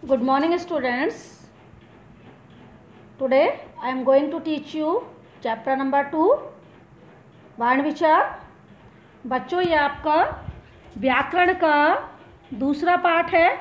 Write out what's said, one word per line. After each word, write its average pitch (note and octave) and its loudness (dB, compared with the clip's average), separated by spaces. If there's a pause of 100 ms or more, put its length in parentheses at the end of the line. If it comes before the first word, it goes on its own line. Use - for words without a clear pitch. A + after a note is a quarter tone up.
Good B3+ 0
morning, C#4+ 0
students. D4+ -4 (2000)
Today C4+ 2 (200)
I B3 -6
am C4 -4
going C#4 4
to E4 -6
teach D4+ -8
you D#4+ -2 (400)
chapter A#3 -2
number C4+ 0
two, D#4+ 2 (1300)
Varn B3 2
Vichar। D#4 2 (1000)
बच्चों, B3+ -4
ये E4+ 2
आपका D4+ 0 (840)
व्याकरण C#4 2
का D#4 2 (760)
दूसरा C#4+ 0
पाठ E4+ 0
है। E4+ 6 (120)